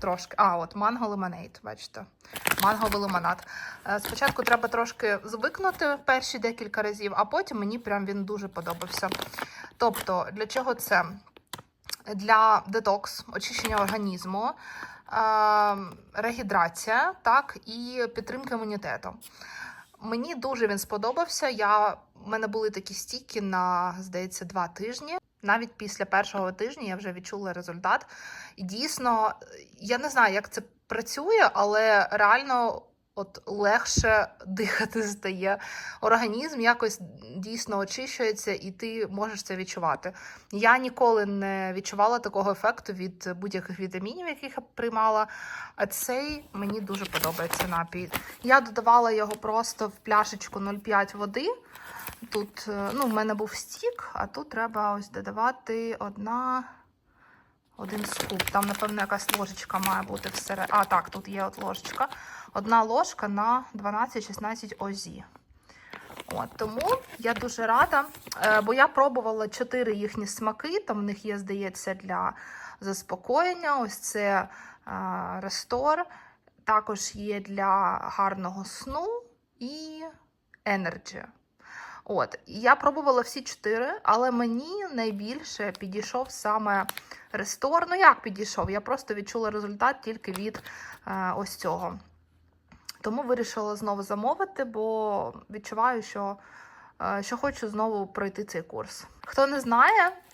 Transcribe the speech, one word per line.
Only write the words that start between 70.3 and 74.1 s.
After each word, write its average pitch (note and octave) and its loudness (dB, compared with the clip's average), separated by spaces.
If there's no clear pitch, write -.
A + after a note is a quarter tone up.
Там A3 -4
в G3+ -2
них G3+ -4
є, G#3 -4
здається, G3 -6
для F#3 -2
заспокоєння. C#4+ 0
Ось A3 -4
це, G3+ 0